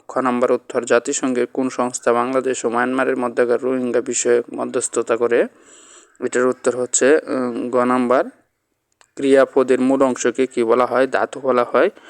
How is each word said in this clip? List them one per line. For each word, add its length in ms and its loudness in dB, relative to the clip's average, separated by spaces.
খ 100 -8
নাম্বার 340 0
উত্তর, 320 -4
জাতিসংঘের 640 0
কোন 220 -4
সংস্থা 440 -2
বাংলাদেশ 520 -2
ও 40 -2
মায়ানমারের 480 -2
মধ্যকার 440 0
রোহিঙ্গা 400 -2
বিষয়ে 420 0
মধ্যস্থতা 640 -4
করে? 300 2
এটার 220 0
উত্তর 300 -2
হচ্ছে, 500 2
উম, 440 -6
গ 120 0
নাম্বার। 420 2
ক্রিয়াপদের 640 4
মূল 220 2
অংশকে 440 0
কী 160 -2
বলা 240 2
হয়? 200 2
ধাতু 340 -4
বলা 240 2
হয়। 260 2